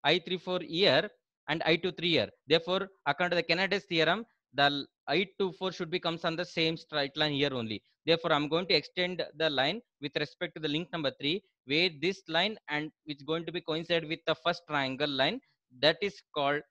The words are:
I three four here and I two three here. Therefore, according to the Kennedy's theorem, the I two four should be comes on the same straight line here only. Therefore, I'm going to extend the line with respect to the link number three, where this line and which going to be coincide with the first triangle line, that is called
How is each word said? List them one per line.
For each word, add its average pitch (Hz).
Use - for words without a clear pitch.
I 156
three 180
four 180
here 160
and 156
I 165
two 175
three 170
here. 113
Therefore, 175
according 175
to 180
the 170
Kennedy's 185
theorem, 170
the 143
I 175
two 190
four 190
should 165
be 175
comes 165
on 165
the 175
same 165
straight 143
line 151
here 139
only. 110
Therefore, 165
I'm 147
going 170
to 180
extend 175
the 160
line 151
with 143
respect -
to 170
the 156
link 160
number 147
three, 156
where 160
this 190
line 185
and 151
which 143
going 165
to 165
be 175
coincide 165
with 160
the 160
first 170
triangle 139
line, 143
that 151
is 202
called 143